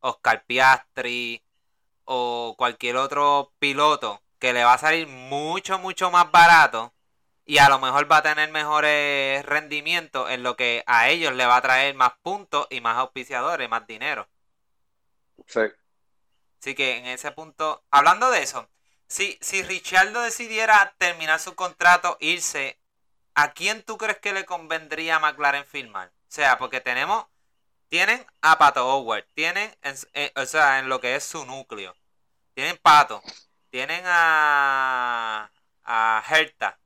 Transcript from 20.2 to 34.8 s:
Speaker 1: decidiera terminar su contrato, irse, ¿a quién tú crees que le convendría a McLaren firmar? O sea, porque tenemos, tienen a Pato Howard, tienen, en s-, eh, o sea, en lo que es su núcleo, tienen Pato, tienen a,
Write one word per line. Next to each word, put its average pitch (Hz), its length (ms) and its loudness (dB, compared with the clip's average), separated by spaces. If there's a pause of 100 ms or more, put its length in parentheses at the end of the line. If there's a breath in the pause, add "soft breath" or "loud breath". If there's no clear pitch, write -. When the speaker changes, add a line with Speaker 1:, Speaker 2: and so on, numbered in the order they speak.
Speaker 1:
decidiera 220 760 0
terminar 165 420 -2
su 180 140 -14
contrato, 180 680 0
irse, 156 580 -6 (560)
¿a 147 180 0
quién 202 320 -6
tú 220 140 -14
crees 214 220 -4
que 202 120 -6
le 190 140 -6
convendría 160 720 -6
a 156 40 2
McLaren 143 460 -2
firmar? 104 440 -14
O - 20 -20 (160)
sea, 139 300 2
porque 127 220 -8
tenemos, 143 460 -4 (640)
tienen 202 380 -2 (160)
a 156 160 4
Pato 139 300 4
Howard, 117 460 -2
tienen, 180 360 -6 (120)
en 139 120 -10
s-, - 200 -18
eh, 143 220 -6
o 131 100 -6
sea, 139 340 2
en 131 100 -6
lo 131 100 -2
que 123 160 -2
es 147 80 -6
su 151 220 -12
núcleo, 117 480 -16 (600)
tienen 156 280 -6
Pato, 143 400 6 (480)
tienen 147 360 -6
a, 135 1400 0 (340)